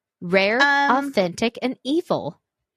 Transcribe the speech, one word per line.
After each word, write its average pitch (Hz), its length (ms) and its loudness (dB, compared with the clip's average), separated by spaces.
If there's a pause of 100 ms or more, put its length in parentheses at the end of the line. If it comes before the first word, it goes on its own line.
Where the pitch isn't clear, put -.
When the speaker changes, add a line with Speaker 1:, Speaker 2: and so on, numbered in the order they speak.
(220)
Speaker 1:
Rare, 196 380 2
Speaker 2:
Um, 277 480 2
Speaker 1:
authentic, 208 540 -2
and 254 200 -4
evil. 226 600 -4 (340)